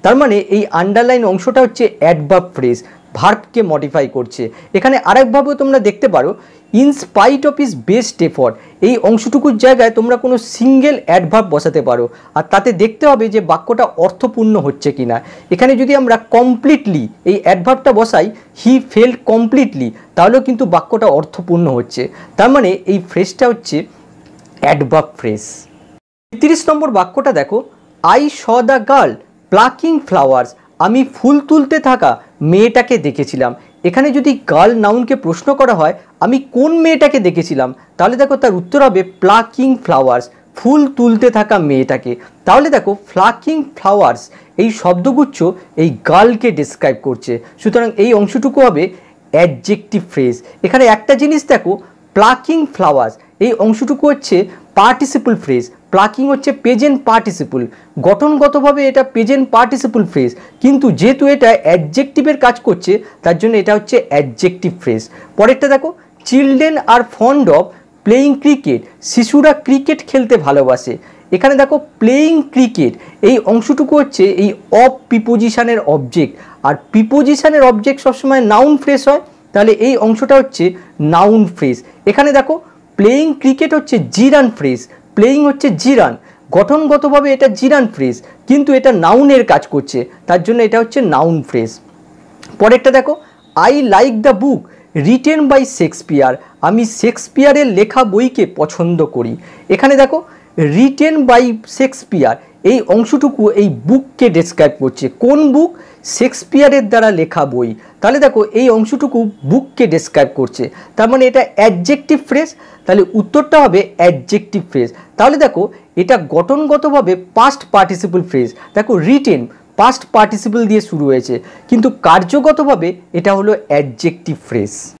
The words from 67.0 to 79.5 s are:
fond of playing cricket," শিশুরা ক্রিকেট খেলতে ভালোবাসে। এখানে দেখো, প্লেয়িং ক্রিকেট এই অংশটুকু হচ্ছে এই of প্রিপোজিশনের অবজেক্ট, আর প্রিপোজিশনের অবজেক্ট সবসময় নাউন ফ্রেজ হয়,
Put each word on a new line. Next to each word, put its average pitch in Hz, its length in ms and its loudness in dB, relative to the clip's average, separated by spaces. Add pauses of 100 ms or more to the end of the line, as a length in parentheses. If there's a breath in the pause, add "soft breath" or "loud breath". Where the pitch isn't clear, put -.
fond 269 240 2
of 165 180 2 (420 loud breath)
playing 269 360 2
cricket," 269 380 0 (220 loud breath)
শিশুরা 277 520 2
ক্রিকেট 277 540 -2
খেলতে 247 300 0
ভালোবাসে। 135 600 -2 (340 soft breath)
এখানে 262 240 0
দেখো, 277 240 0 (200)
প্লেয়িং 294 420 2
ক্রিকেট 226 520 -2 (280 loud breath)
এই 226 180 4
অংশটুকু 262 580 0
হচ্ছে 285 260 0
এই 190 300 0 (180)
of 247 180 6
প্রিপোজিশনের 233 880 -2
অবজেক্ট, 143 560 -2 (280 loud breath)
আর 147 120 0 (160)
প্রিপোজিশনের 285 720 2
অবজেক্ট 254 380 0
সবসময় 269 400 0
নাউন 247 360 2
ফ্রেজ 277 320 -2
হয়, 294 120 0 (320 soft breath)